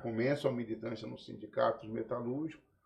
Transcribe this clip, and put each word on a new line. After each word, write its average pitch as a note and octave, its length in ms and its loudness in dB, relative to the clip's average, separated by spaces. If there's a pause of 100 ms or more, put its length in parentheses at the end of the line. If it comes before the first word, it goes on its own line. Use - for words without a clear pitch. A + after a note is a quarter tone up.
começo B2 460 4
a - 20 2
militância A2 560 -4
nos - 180 -10
sindicatos A2+ 640 0
metalúrgicos. A#2+ 720 -2 (220)